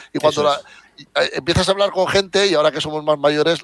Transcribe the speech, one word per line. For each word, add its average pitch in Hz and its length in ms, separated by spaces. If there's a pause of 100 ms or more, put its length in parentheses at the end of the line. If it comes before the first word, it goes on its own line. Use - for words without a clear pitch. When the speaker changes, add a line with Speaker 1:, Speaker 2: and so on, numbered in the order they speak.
(140)
Speaker 1:
y - 20
Speaker 2:
Eso 143 60
Speaker 1:
cuando 151 220
la, 143 100
Speaker 2:
es. 143 80 (340)
Speaker 1:
y, 143 60
eh, 147 320
empiezas 165 340
a 196 40
hablar 196 180
con 180 180
gente, 196 380
y 190 80
ahora 151 180
que 151 80
somos 151 240
más 151 140
mayores, 151 460